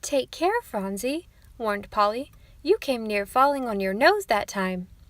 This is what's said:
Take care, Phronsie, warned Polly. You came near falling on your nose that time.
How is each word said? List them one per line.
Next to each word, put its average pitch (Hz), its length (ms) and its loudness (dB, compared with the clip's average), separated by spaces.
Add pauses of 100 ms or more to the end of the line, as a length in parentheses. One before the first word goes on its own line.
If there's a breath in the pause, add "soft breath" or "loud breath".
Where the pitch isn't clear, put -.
Take 262 300 -2
care, 403 320 0
Phronsie, 208 640 -6 (300 soft breath)
warned 208 320 -4
Polly. 214 420 0 (320 soft breath)
You 359 140 4
came 247 280 -4
near 208 200 -2
falling 269 420 2
on 214 120 -2
your 190 140 -2
nose 339 340 4
that 208 200 0
time. 185 400 -4 (220)